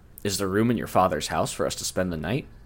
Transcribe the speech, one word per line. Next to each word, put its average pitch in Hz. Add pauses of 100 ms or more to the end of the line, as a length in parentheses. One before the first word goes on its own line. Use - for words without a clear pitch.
(240)
Is 98
there 98
room 107
in 113
your 69
father's 90
house 85
for -
us -
to -
spend 92
the -
night?" 85 (180)